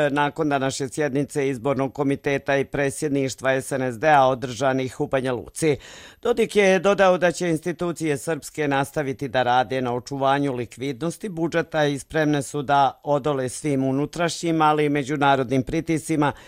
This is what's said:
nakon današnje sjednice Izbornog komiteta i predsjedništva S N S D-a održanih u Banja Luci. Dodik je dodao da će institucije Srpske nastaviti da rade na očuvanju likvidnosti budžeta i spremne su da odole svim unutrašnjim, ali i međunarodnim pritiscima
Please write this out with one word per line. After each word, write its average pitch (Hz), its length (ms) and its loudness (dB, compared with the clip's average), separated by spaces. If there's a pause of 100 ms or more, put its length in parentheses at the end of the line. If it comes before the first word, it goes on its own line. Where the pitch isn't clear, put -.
(100)
nakon 147 380 0
današnje 135 400 -2
sjednice 143 600 -2
Izbornog 135 440 -2
komiteta 139 640 0
i 135 80 0
predsjedništva 135 960 -2
S - 120 -8
N 131 100 -2
S 127 160 -4
D-a 143 280 6
održanih 131 760 -2
u 147 60 -2
Banja 131 260 -2
Luci. 123 440 -2 (460)
Dodik 226 340 0
je 190 220 6
dodao 185 400 4
da 170 140 2
će 180 160 -4
institucije 160 720 -2
Srpske 156 500 -4
nastaviti 139 600 -2
da 127 140 0
rade 127 400 2
na 127 120 -2
očuvanju 135 600 0
likvidnosti 127 720 -8
budžeta 165 580 0
i 143 120 -2
spremne 147 440 0
su 147 200 -6
da 139 400 2
odole 143 460 0
svim 139 360 -2
unutrašnjim, 156 760 -2
ali 151 220 4
i 147 40 2
međunarodnim 139 720 2
pritiscima 156 720 -2 (160)